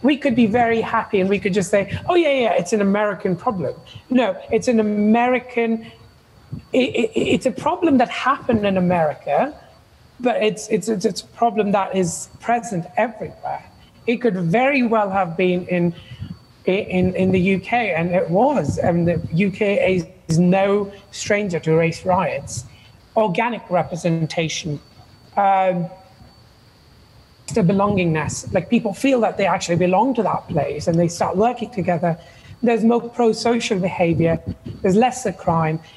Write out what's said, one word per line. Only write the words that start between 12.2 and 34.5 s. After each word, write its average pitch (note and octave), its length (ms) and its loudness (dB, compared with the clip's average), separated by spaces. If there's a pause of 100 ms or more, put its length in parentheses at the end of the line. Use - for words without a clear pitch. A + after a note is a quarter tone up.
present A3+ 460 -2 (120)
everywhere. E3 680 -4 (440)
It A3+ 100 0
could A3 180 0
very A#3+ 480 2
well G#3+ 280 0
have F3+ 260 -2
been F3+ 300 0
in F3 260 0 (720)
i-, F3+ 40 4
in, F#3 440 0
in F#3 160 2
the F#3 80 2
U F#3 200 2
K, A3 340 -2
and E3+ 180 -2
it F3 180 0
was, A3 480 2
and E3+ 300 2
the E3 140 0 (120)
U F#3+ 180 2
K G3 440 2
is, E3+ 100 -2 (220)
is D#3+ 120 2
no G3 520 2 (200)
stranger G3+ 480 -2
to D#3+ 160 0
race E3 300 0
riots. F3+ 600 -2 (500)
Organic G#3+ 540 0
representation, E3 1120 -2 (560)
um, F#3+ 540 2 (1600)
the A3+ 80 0
belongingness, F#3 920 0
like, F3+ 160 -2
people A#3 240 0
feel C4 260 2
that F#3 180 0
they G3 80 0
actually F3 300 0
belong F#3 380 2
to A#3 100 -2
that D3+ 240 -4
place D3 400 -4
and E3 100 2
they E3+ 120 4
start E3+ 260 -4
working A3+ 340 0
together. E3+ 480 -2 (460)
There's A3+ 220 2
more A#3 240 2
pro-social A3+ 720 0
behavior, E3 600 0 (420)